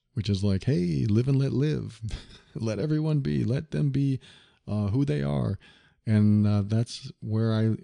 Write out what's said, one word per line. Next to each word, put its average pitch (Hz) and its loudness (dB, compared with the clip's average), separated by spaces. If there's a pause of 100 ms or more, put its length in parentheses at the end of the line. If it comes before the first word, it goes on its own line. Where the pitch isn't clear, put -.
(120)
which - -4
is 98 0
like, 95 0
"Hey, 156 0
live 117 2
and 135 2
let 135 0
live." 127 -2
<laughs> - -12
Let 110 -4
everyone 151 0
be. 139 0
Let 131 -2
them 151 0
be, 135 0 (480)
uh, 104 -2
who 131 0
they 143 -2
are. - -2 (480)
And, 104 4
uh, 104 2
that's 110 -4 (100)
where 110 0
I 110 2